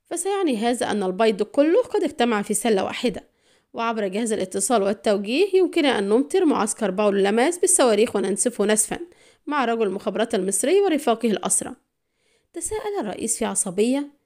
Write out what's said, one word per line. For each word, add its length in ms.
فسيعني 520
هذا 340
أن 120
البيض 400
كله 400
قد 200
اجتمع 380
في 120
سلة 300
واحدة، 400
وعبر 340
جهاز 240
الاتصال 520
والتوجيه 720
يمكن 300
أن 240
نمطر 360
معسكر 460
باولو 260
لاماس 400
بالصواريخ 580
وننسفه 500
نسفاً 340
مع 200
رجل 180
المخابرات 520
المصري 460
ورفاقه 500
الأسرى." 440
تساءل 460
الرئيس 380
في 80
عصبية: 640